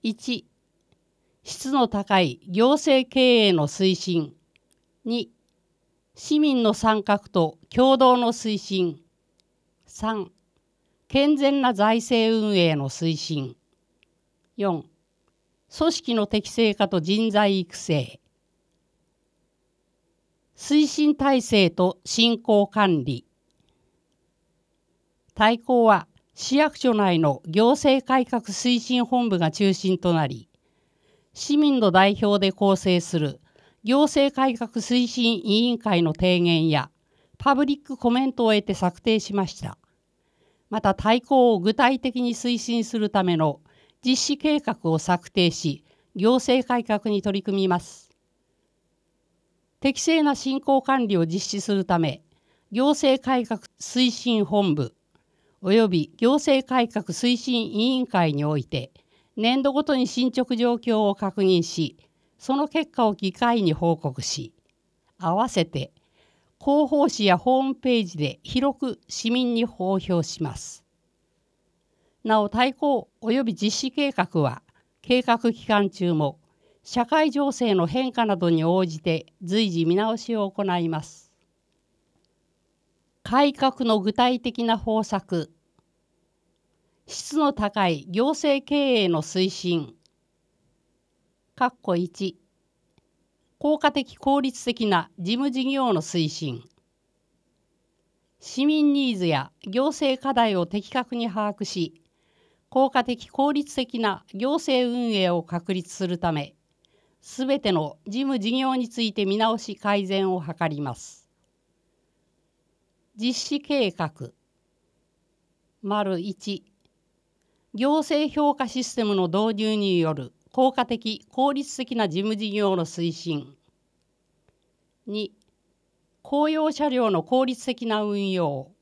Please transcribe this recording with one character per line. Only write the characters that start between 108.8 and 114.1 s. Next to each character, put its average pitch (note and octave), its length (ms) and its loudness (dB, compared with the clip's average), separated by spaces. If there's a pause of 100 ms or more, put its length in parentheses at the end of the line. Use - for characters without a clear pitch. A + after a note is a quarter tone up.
つ A#3 140 -6
い A3 100 -2
て G3+ 140 -2
見 G3 100 0
直 A3 220 0
し A3 180 -12
改 G3+ 300 -2
善 F#3+ 260 -2
を F3+ 100 -4
図 E3 240 -6
り D3 140 -4
ま C3+ 140 -6
す。 - 340 -20 (1900)
実 A#3+ 120 -2
施 C#4+ 280 -6
計 C4+ 300 -2
画。 D#3 400 -8 (1500)